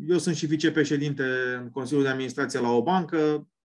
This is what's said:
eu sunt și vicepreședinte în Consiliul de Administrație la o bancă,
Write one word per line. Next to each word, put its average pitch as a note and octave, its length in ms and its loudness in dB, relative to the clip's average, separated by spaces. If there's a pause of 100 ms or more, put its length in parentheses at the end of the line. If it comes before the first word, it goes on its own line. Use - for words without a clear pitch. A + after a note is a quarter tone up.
eu F3 100 4
sunt D#3+ 180 0
și E3+ 100 -4
vicepreședinte C#3+ 1080 0
în B2 180 -10
Consiliul C#3 320 0
de C3+ 60 2
Administrație C3 500 -2
la A#2+ 100 0
o A#2+ 140 4
bancă, D3+ 680 0 (220)